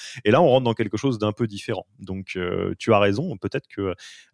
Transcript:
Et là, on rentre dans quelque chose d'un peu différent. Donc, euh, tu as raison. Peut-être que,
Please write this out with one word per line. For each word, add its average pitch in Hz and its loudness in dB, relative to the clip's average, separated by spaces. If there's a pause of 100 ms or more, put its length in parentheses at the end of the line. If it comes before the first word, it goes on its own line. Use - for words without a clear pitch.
(240)
Et 104 2
là, 123 6
on 170 6
rentre 127 4
dans 117 2
quelque 110 -4
chose 131 0
d'un 107 0
peu 117 -2
différent. 101 -8 (120)
Donc, 95 -10
euh, 92 -4
tu - 2
as 101 6
raison. 101 0
Peut-être - -6
que, 95 -4 (380)